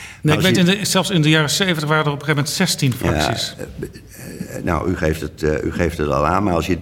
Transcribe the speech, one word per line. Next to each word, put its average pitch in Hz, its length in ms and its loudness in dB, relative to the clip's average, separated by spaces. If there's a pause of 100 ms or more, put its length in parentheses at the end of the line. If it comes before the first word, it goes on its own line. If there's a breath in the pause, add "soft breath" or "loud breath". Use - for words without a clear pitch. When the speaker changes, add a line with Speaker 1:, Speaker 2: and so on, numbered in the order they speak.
(220 loud breath)
Speaker 1:
Maar 151 120 2
Speaker 2:
ik 151 60 2
Speaker 1:
als 165 60 2
Speaker 2:
weet, 185 220 4
Speaker 1:
je 185 60 4
Speaker 2:
in 208 60 -2
de, 190 60 -4
zelfs 180 240 0
in 180 120 2
de 151 80 4
jaren 156 200 4
zeventig 160 400 0
waren 156 160 2
er 147 60 2
op 139 80 -4
een 139 60 -12
gegeven 151 180 0
moment - 120 -4 (140)
zestien 135 220 0
Speaker 1:
Ja, 107 60 -4
Speaker 2:
fracties. 78 600 0
Speaker 1:
eh, - 1000 -12
eh, - 60 -10
nou, 82 260 0
u 92 80 0
geeft 78 240 0
het, 73 220 -8
eh, 76 200 0
u 82 80 -2
geeft 82 260 -2
het 76 120 0
al 71 180 2
aan, 95 160 2
maar 95 100 2
als 82 140 0
je 90 140 0